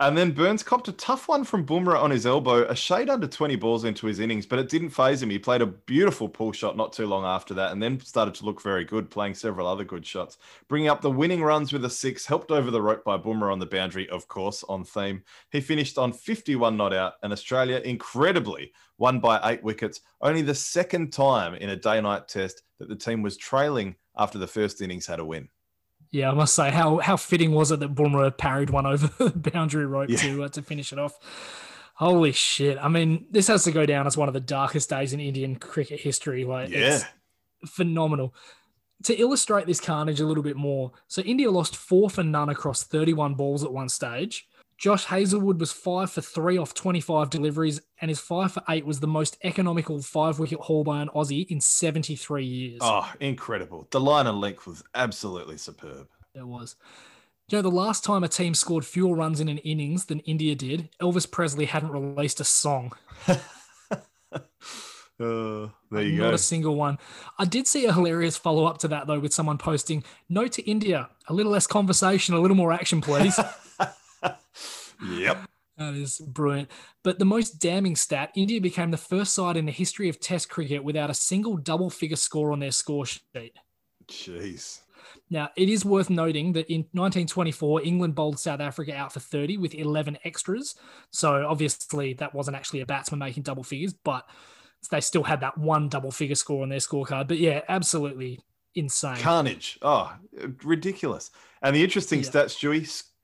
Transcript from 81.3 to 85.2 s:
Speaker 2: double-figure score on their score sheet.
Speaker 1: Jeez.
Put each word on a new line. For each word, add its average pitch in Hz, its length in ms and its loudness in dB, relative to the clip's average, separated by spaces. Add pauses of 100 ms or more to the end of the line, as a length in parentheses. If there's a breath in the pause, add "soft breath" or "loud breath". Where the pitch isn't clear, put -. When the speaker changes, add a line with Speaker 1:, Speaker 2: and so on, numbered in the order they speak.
Speaker 2:
double-figure 165 580 -2
score 151 380 0
on 143 60 -2
their 139 120 -4
score 143 340 -2
sheet. - 520 -12 (500)
Speaker 1:
Jeez. - 720 -14 (500 loud breath)